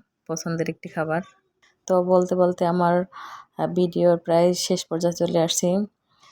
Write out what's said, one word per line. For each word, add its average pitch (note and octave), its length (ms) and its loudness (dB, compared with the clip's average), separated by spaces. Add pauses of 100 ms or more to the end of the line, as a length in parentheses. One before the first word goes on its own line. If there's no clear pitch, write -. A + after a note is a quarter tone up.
(260)
পছন্দের E3 440 -6
একটি - 180 -12
খাবার। D#3+ 340 -4 (640)
তো F#3 80 0 (100)
বলতে F3+ 300 2
বলতে F3+ 320 2
আমার, F3 380 2 (540)
আহ, D#3 80 -2
ভিডিওর F3 520 2
প্রায় E3+ 360 2
শেষ F3+ 320 -2
পর্যায়ে E3+ 280 -2
চলে F3 240 -2
আসছি। E3 300 0 (640)